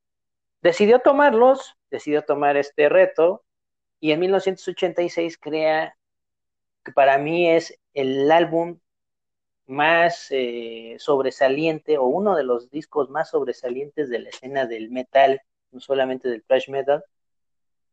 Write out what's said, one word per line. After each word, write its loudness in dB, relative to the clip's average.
Decidió 4
tomarlos, 4
decidió -2
tomar 0
este 2
reto, 2
y 0
en -2
mil -2
novecientos -2
ochenta -4
y -2
seis -6
crea, -4
que -18
para 4
mí 0
es 0
el 0
álbum 0
más, -2
eh, -8
sobresaliente, -2
o 0
uno 0
de 0
los -4
discos -6
más -6
sobresalientes -6
de -4
la -16
escena -6
del -10
metal, 0
no -20
solamente -4
del -6
thrash 0
metal, -2